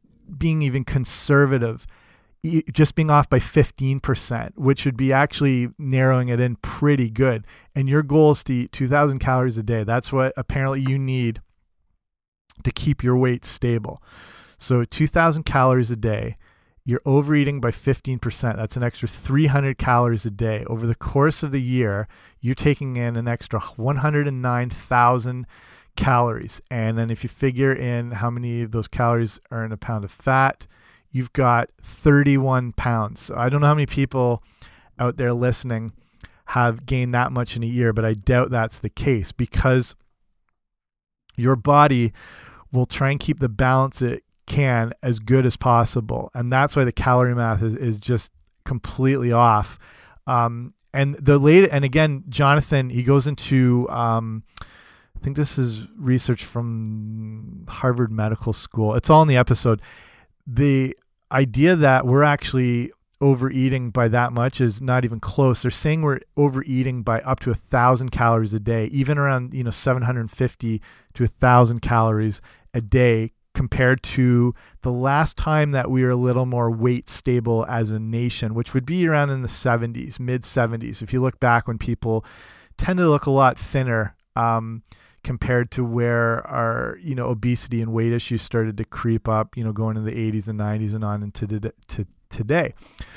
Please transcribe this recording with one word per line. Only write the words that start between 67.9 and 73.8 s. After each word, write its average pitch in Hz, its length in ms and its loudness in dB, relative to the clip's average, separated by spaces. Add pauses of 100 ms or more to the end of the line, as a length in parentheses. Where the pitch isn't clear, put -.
calories 113 420 2
a 110 60 -2
day, 110 280 -2
even 139 300 -2
around, 135 380 -2
you 131 80 -4
know, 117 80 -4
seven 127 320 -2
hundred 120 300 -2
fifty 117 500 -2 (320)
to - 80 -2
a 117 60 4
thousand 123 520 4
calories 110 600 0 (340)
a 120 60 -2
day 117 520 2 (220)
compared 127 480 0